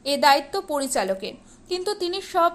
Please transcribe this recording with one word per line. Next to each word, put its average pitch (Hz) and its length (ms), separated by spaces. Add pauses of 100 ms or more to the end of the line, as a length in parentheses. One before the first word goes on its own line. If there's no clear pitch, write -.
এ 277 120
দায়িত্ব 294 440
পরিচালকের। 254 720 (360)
কিন্তু 370 260
তিনি 381 280
সব 339 320